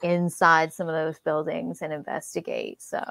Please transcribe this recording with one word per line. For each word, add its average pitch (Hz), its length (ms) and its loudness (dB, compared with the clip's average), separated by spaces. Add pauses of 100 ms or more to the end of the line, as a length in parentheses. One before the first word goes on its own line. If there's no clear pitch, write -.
inside 170 720 4
some 175 160 -6
of 160 60 -2
those 160 240 -2
buildings 160 640 -2
and 156 100 -6
investigate. - 880 -6
So - 300 -6